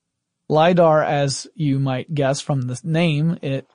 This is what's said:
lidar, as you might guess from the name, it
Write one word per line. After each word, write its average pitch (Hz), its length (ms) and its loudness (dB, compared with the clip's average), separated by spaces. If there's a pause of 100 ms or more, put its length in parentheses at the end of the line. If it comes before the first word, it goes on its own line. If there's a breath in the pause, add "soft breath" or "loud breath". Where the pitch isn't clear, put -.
(500)
lidar, 160 540 4
as 139 520 -2
you 143 240 0
might 131 340 -4
guess 135 280 -2
from 135 220 -4
the 123 200 -8
name, 160 580 0
it 135 340 -6